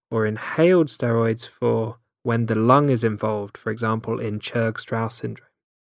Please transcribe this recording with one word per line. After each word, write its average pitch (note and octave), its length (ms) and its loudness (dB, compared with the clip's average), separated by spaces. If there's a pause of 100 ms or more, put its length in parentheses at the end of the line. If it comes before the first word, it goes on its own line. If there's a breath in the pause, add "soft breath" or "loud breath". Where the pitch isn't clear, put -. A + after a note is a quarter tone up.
(100)
or A2 160 0
inhaled D#3+ 600 2
steroids A#2 600 0
for A2+ 480 -2 (260)
when A#2 220 0
the A2 100 0
lung B2+ 360 4
is A#2 120 2
involved, G#2+ 540 -2
for - 140 -6
example, A2 500 -2
in G#2+ 180 -4
Churg-Strauss A2+ 800 -4
syndrome. A2+ 320 -10 (520)